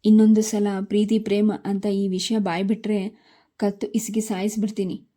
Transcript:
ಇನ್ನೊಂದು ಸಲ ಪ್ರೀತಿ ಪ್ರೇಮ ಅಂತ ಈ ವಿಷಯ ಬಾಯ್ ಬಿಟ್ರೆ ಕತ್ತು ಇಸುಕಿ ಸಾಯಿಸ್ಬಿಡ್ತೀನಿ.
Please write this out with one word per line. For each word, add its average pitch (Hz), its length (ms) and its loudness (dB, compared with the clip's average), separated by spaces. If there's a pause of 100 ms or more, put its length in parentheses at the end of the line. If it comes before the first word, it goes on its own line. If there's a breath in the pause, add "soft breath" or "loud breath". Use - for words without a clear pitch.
ಇನ್ನೊಂದು 214 360 6
ಸಲ 208 260 -2 (140)
ಪ್ರೀತಿ 208 380 0
ಪ್ರೇಮ 208 320 0 (140)
ಅಂತ 196 200 -4
ಈ 196 220 0
ವಿಷಯ 190 300 -2
ಬಾಯ್ 190 260 -2
ಬಿಟ್ರೆ 208 460 -2 (480 soft breath)
ಕತ್ತು 202 340 -4
ಇಸುಕಿ 214 300 -2
ಸಾಯಿಸ್ಬಿಡ್ತೀನಿ. 208 960 -4